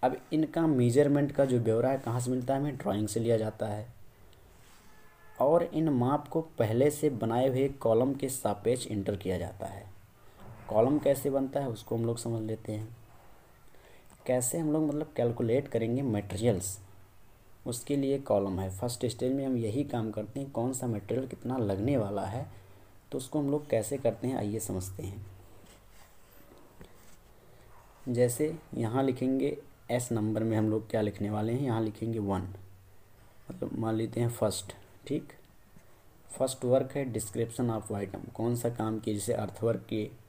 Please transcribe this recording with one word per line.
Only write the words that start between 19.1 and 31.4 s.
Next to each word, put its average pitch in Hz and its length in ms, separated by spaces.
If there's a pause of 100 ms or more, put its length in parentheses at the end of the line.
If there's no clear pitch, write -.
में 139 140
हम 131 100
यही 113 280
काम 113 260
करते 107 300
हैं, 139 100
कौन 123 220
सा 131 140
material 113 400
कितना 127 320
लगने 107 380
वाला 101 300
है, 113 200 (680)
तो 139 60
उसको 131 200
हम 143 120
लोग 147 200
कैसे 117 280
करते 117 300
हैं 131 80
आइए 107 240
समझते 95 420
हैं। 98 240 (2750)
जैसे 123 480 (200)
यहाँ 117 280
लिखेंगे 131 540 (340)
S 123 220
number 110 300
में 113 140
हम 110 140
लोग 110 200
क्या 110 100
लिखने 101 300
वाले 107 220